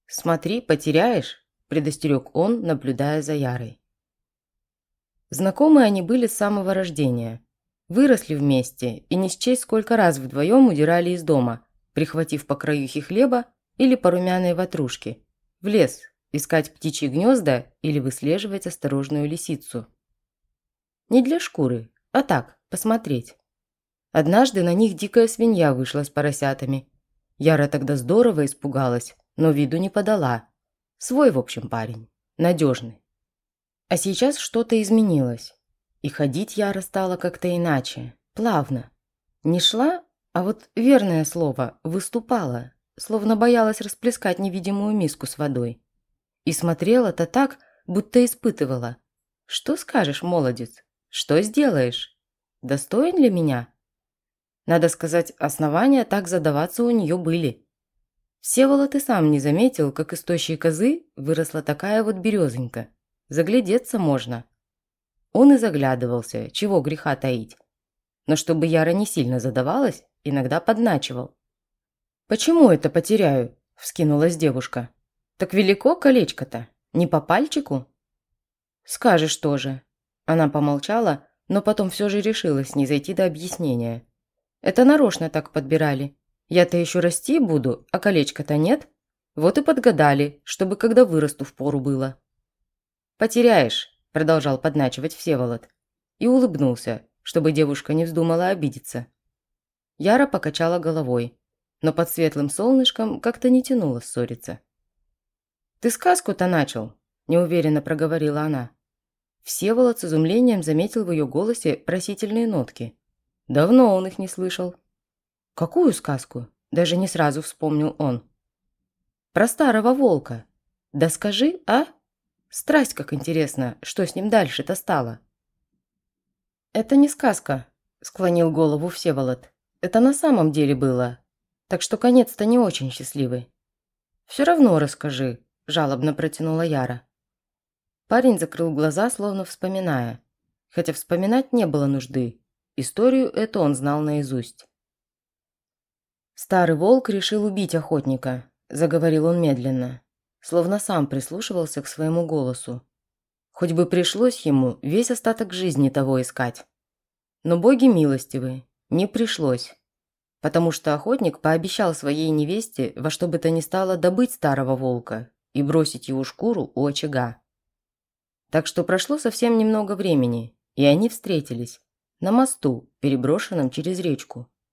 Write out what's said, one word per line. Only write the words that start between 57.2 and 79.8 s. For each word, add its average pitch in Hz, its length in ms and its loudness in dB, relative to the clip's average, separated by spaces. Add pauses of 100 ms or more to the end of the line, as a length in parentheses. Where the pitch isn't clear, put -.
Всеволод 277 540 4
и 277 40 0
сам 190 320 2
не 147 80 4
заметил, 147 540 2
как - 180 -6
из 165 120 -10
тощей 165 340 -2
козы 190 480 0 (100)
выросла 156 460 -4
такая 196 420 -2
вот 208 140 -2
берёзонька. 135 720 -2 (400)
Заглядеться 175 680 0
можно. 123 460 -2 (880)
Он 277 220 8
и 269 40 8
заглядывался, 127 960 -2
чего 196 300 0
греха 147 340 -4
таить. 123 420 -6 (720)
Но - 80 2
чтобы 160 300 0
Яра 160 260 2
не 196 140 0
сильно 127 340 -2
задавалась, 131 640 -2 (220)
иногда 139 340 -2
подначивал. 170 800 -2 (880)
"Почему 302 420 6
это 156 200 2
потеряю?" 160 680 0 (180)
вскинулась 156 600 0
девушка. 127 540 -4 (480)
"Так 185 160 -4
велико 196 420 2
колечко-то, 220 720 2 (240)
не 170 160 0
по 156 140 0
пальчику?" 226 680 -2 (960)
"Скажешь 160 540 0
тоже". 135 440 -4 (440)